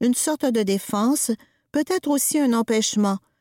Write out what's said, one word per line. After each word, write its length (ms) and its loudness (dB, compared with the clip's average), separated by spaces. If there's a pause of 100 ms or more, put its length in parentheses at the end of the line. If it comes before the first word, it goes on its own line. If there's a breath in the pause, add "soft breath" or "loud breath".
une 140 2
sorte 300 -2
de 180 0
défense, 680 0 (420 soft breath)
peut-être 360 -2
aussi 300 0
un 140 2
empêchement. 680 0 (220)